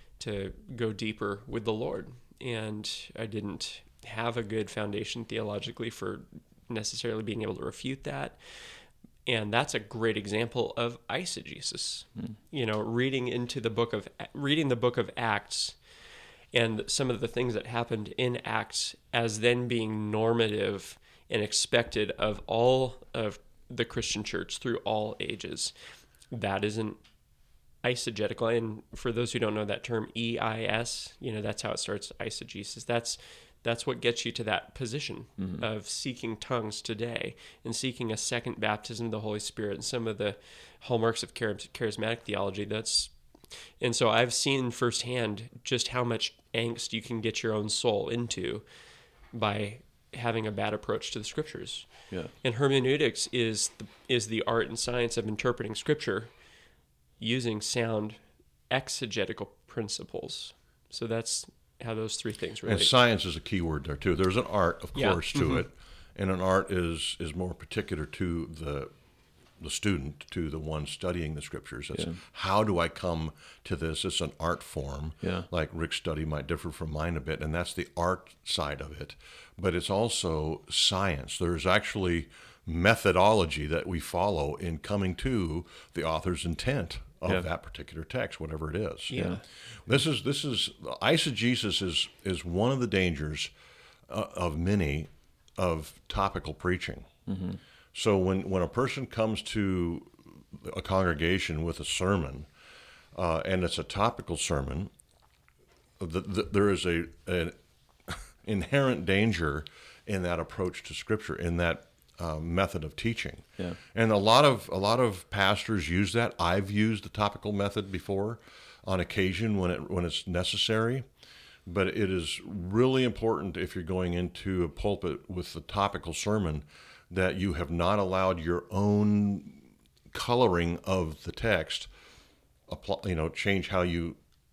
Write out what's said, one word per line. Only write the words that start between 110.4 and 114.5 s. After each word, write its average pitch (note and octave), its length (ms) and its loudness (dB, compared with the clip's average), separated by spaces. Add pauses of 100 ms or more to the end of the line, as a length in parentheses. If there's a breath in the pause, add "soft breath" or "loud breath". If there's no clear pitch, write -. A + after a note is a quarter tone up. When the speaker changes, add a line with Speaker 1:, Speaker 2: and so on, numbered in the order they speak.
Speaker 3:
to - 100 -14
Scripture, - 420 -2
in E2+ 220 0
that, E2+ 280 2 (340)
uh, E2 180 -4
method E2+ 460 0
of D2 120 -8
teaching. - 460 -4 (160)
Speaker 2:
Yeah. F2 160 -4 (220 loud breath)
Speaker 3:
And A2 160 6
a G#2 60 8
lot A2+ 280 10
of, B2 260 4